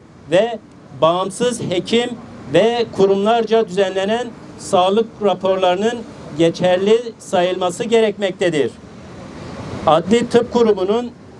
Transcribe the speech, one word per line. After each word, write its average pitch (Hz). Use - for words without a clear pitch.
ve 220
bağımsız 190
hekim 185
ve 226
kurumlarca 214
düzenlenen 196
sağlık 196
raporlarının 190
geçerli 180
sayılması 180
gerekmektedir. 196
Adli 185
Tıp 233
Kurumu'nun 220